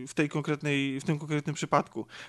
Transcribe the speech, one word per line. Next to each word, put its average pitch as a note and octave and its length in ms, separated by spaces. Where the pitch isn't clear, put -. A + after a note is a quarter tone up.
w - 60
tej D3 140
konkretnej, C#3+ 720
w - 40
tym D#3 140
konkretnym D3 360
przypadku. - 520